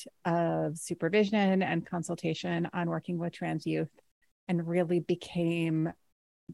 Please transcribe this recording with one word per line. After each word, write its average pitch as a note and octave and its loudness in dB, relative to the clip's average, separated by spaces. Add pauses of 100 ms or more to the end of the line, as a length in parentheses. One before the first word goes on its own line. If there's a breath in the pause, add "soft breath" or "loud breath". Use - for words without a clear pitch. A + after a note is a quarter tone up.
(220)
of E3 2
supervision G3 2
and E3+ 0
consultation E3+ -2
on F3 -2
working E3 -4
with E3+ -4
trans D#3+ -4
youth, D#3 0 (560)
and E3+ 0
really F3 2
became E3 0 (640)